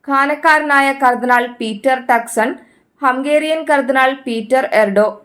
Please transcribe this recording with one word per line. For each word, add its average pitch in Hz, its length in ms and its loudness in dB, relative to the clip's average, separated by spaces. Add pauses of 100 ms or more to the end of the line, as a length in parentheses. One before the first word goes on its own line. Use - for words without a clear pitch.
ഘാനക്കാരനായ 285 760 2 (160)
കർദിനാൾ 240 420 2 (160)
പീറ്റർ 233 480 -2
ടക്സൺ, 233 460 -2 (480)
ഹംഗേറിയൻ 302 640 0
കർദിനാൾ 262 420 2 (160)
പീറ്റർ 233 460 -2
എർഡോ 208 340 2 (180)